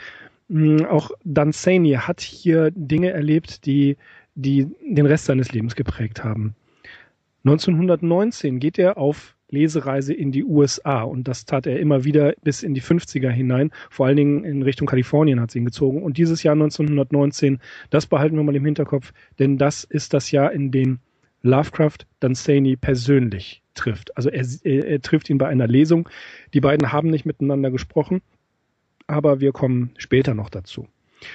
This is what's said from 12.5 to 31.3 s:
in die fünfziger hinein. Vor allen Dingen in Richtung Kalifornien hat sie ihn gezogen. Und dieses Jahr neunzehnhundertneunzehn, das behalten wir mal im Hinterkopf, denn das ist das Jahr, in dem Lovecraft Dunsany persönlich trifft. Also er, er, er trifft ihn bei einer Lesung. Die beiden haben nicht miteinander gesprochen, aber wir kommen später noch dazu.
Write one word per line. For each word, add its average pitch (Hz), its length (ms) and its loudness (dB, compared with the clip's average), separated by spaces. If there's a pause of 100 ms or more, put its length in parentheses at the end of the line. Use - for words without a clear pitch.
in 147 100 -4
die 131 60 -4
fünfziger 131 520 -2
hinein. 127 380 0 (200)
Vor - 160 -2
allen 139 100 4
Dingen 143 300 2
in 143 160 -4
Richtung 135 260 -2
Kalifornien 131 540 2
hat 117 100 -4
sie 123 80 -6
ihn 120 60 -2
gezogen. 135 380 -2
Und 147 140 -6
dieses 165 240 2
Jahr 151 140 4
neunzehnhundertneunzehn, 143 1040 0 (300)
das 151 160 0
behalten 156 320 0
wir 151 60 0
mal 143 120 0
im 139 80 -2
Hinterkopf, 147 480 -2 (280)
denn 135 180 2
das 139 260 0
ist - 300 -6
das 139 180 -2
Jahr, 143 220 2
in 139 180 -4
dem 131 280 0 (420)
Lovecraft 147 580 2 (200)
Dunsany 135 560 2
persönlich 123 840 -2 (120)
trifft. - 440 -8
Also 127 120 -2
er, 135 160 -4 (180)
er, 139 260 0
er 143 120 -2
trifft - 280 -2
ihn 139 80 2
bei 135 100 0
einer 127 200 2
Lesung. 156 420 4 (440)
Die 143 60 2
beiden 143 320 2
haben 147 180 0
nicht 151 160 -2
miteinander 139 460 -2
gesprochen, 151 500 -4 (840)
aber 147 320 0
wir 135 140 2
kommen 123 420 -2
später 135 380 0
noch 107 160 -6
dazu. - 400 -14 (460)